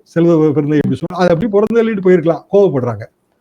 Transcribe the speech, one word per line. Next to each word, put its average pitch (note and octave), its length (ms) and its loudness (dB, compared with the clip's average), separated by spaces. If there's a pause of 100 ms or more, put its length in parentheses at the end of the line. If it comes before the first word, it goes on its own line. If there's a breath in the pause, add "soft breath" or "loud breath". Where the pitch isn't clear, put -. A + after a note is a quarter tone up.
செல்வ E3+ 460 0
பெருந்தகை D3+ 280 -2
இப்படி C#3+ 200 -2
சொன்னா, F3 280 -4
அது F3 100 2
அப்படி F3 180 -2
புறந்தள்ளிட்டு A3 500 0
போயிருக்கலாம், F3+ 400 2 (100)
கோவப்படுறாங்க. C3 540 0 (340)